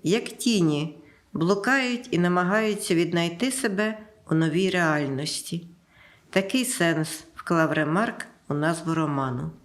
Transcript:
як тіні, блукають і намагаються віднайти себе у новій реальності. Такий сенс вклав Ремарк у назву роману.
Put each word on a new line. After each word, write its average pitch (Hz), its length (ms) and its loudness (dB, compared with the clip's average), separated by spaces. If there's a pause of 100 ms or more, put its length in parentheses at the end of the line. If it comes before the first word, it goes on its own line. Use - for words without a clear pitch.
як 190 220 2
тіні, 160 720 0 (340)
блукають 240 760 0
і 170 80 0
намагаються 185 760 2
віднайти 170 560 0
себе 214 480 -2 (320)
у 156 40 4
новій 160 360 2
реальності. 151 960 -2 (640)
Такий 196 340 0
сенс 165 600 0 (100)
вклав 160 380 2
Ремарк 156 540 0 (220)
у 143 60 -2
назву 160 400 0
роману. 139 560 -2 (140)